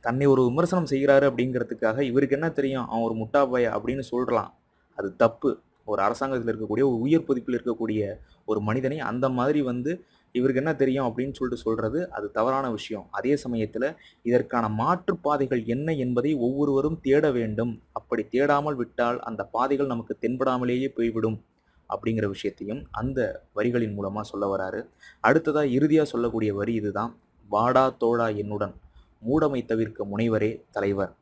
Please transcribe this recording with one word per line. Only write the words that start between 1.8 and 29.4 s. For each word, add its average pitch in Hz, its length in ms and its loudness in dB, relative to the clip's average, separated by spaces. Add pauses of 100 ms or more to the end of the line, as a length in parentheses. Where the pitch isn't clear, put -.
"இவருக்கு 135 360 2
என்ன 160 140 -2
தெரியும், 135 380 -2
அவன் 113 160 -2
ஒரு 113 120 -2
முட்டா 123 340 2
பைய" 123 200 2
அப்படின்னு 113 420 -4
சொல்றலாம். 120 420 -2 (440)
அது 98 180 -6
தப்பு. 117 440 2 (260)
ஒரு 101 160 -2
அரசாங்கத்தில் 117 540 -2
இருக்கக்கூடிய 107 280 0
ஒரு 127 160 2
உயர் 156 240 2
பொறுப்பில் 123 320 -2
இருக்கக்கூடிய 107 580 -2 (320)
ஒரு 107 140 0
மனிதனை 127 400 -2
அந்த 127 300 -2
மாதிரி 131 320 0
வந்து 127 440 -4 (260)
"இவருக்கு 127 300 2
என்ன 156 140 0
தெரியும்" 135 300 2
அப்படின்னு 123 280 -4
சொல்லிட்டு 120 300 -4
சொல்றது 113 480 -2
அது 104 200 -6
தவறான 127 400 0
விஷயம். 104 400 -8
அதே 127 260 0 (120)
சமயத்துல 117 460 -2 (260)
இதற்கான 120 480 2
மாற்றுப்பாதைகள் 139 960 0
என்ன 139 280 -2
என்பதை 127 400 0
ஒவ்வொருவரும் 139 680 0
தேட 143 300 4
வேண்டும். 113 500 -2 (100)
அப்படி 113 400 -4
தேடாமல் 143 440 2
விட்டால் 120 440 -2
அந்த 107 240 -8
பாதைகள் 135 420 0
நமக்கு 120 360 -6
தென்படாமலேயே 127 680 0
போய்விடும் 113 540 -2 (480)
அப்படிங்கிற 110 360 -2
விஷயத்தையும் 101 680 -6
அந்த 123 520 -4 (100)
வரிகளின் 113 460 -2
மூலமா 101 220 -4
சொல்ல 101 340 -4
வராரு. 95 320 -6 (360)
அடுத்ததா 151 400 4
இறுதியா 147 400 4
சொல்லக்கூடிய 113 500 0
வரி 101 200 -2
இதுதான், 104 460 -4 (300)
"வாடா 123 400 4
தோழா 117 380 2
என்னுடன், 104 460 -4 (460)
மூடமை 139 460 0